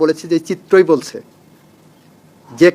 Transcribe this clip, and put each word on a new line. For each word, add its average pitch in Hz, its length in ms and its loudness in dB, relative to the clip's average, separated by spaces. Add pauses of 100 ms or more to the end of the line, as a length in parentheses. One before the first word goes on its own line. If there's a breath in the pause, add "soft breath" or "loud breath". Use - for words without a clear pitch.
বলেছি 156 240 -4
যে 165 120 -2
এই 165 100 -8
চিত্রই 190 420 0
বলছে 127 260 -4 (1300)
যে 143 260 2